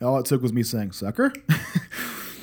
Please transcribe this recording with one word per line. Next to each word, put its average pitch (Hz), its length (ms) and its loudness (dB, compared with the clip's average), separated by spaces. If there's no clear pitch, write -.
All 131 160 4
it 127 80 -2
took 131 160 4
was 120 100 2
me 120 100 2
saying, 104 300 -2
"Sucker?" 233 460 0
<laughs> - 140 0